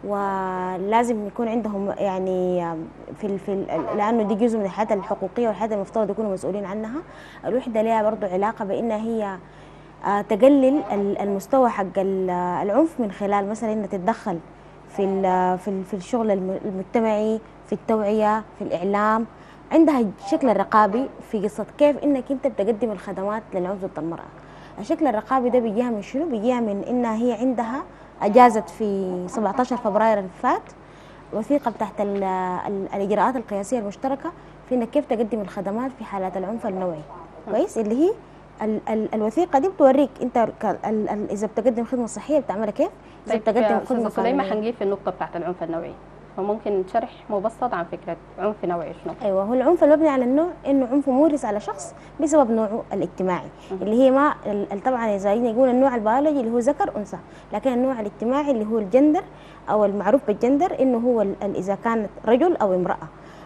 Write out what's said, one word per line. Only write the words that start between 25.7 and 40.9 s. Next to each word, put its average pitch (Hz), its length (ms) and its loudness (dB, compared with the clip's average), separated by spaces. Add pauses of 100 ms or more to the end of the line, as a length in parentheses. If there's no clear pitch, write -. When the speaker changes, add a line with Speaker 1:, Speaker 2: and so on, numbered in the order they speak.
Speaker 1:
من 214 120 -4
شنو؟ 294 280 -4
بيجيها 240 300 0
من 202 300 -2
إنها 240 260 0
هي 240 180 0
عندها 240 500 -2 (380)
أجازت 220 480 6
في 190 580 -4
سبعتاشر 220 500 -2
فبراير 214 400 2
اللي 190 120 -4 (120)
فات 294 200 0 (720)
وثيقة 240 380 -2
بتاعت 208 300 -6
ال-، 202 220 -2 (440)
ال-، 196 280 -4
الإجراءات 202 400 2
القياسية 214 440 -4
المشتركة 262 520 -6 (380)
في 254 60 0
إنك 226 140 0
كيف 285 160 0
تقدم 220 360 -2
الخدمات 202 500 -4
في 240 120 -16
حالات 190 340 -6
العنف 220 300 -6
النوعي. 185 320 -4 (480)
Speaker 2:
مم. 196 60 -4
Speaker 1:
كويس؟ 285 240 0
اللي 220 180 0 (100)
هي 403 60 4 (500)
ال-، 214 280 -2
ال-، 220 260 -2
الوثيقة 247 440 2
دي 277 80 2
بتوريك 277 420 6 (120)
أنت 247 160 -2 (240)
ك-، - 40 -6
ال-، 214 440 -2